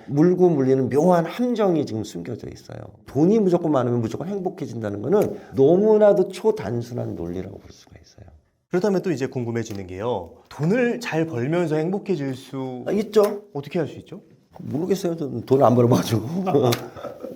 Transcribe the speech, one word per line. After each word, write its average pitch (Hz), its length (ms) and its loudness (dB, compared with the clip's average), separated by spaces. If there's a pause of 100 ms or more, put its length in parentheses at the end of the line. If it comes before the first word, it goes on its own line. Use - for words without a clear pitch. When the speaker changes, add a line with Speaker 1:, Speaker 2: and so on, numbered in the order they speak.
Speaker 1:
물고 180 420 4
물리는 131 400 2
묘한 165 360 4
함정이 202 600 0
지금 110 180 -6
숨겨져 123 460 -10
있어요. - 280 -16 (300)
돈이 180 320 4
무조건 170 320 2
많으면 123 300 0
무조건 113 260 -4
행복해진다는 117 720 -8
거는 165 360 0 (180)
너무나도 190 720 6
초단순한 120 880 -4
논리라고 90 420 -8
볼 - 140 -20
수가 - 220 -20 (100)
있어요. - 220 -20 (440)
Speaker 2:
그렇다면 185 340 0
또 190 80 -2
이제 131 160 -4
궁금해지는 113 600 -6
게요. 95 460 -6 (160)
돈을 226 500 -2
잘 160 260 -2
벌면서 151 520 -2
행복해질 160 580 -4
수 127 520 -10
Speaker 1:
아, 151 40 -2
있죠. 208 520 0 (100)
Speaker 2:
어떻게 147 260 -6
할 143 80 -2
수 110 120 -14
있죠? 160 220 -18 (380)
Speaker 1:
모르겠어요. 170 580 -4
저는 127 280 -6
돈을 135 200 4
안 120 100 6
벌어가지고. 117 460 4
<laughs> 147 1160 -2